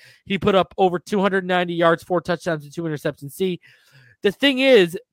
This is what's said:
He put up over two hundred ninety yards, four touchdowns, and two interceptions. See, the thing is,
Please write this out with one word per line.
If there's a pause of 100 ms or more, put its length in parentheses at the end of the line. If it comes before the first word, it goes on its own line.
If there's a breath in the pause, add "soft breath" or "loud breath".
(260 soft breath)
He
put
up
over
two
hundred
ninety
yards,
four
touchdowns,
and
two
interceptions.
See, (640 soft breath)
the
thing
is, (160)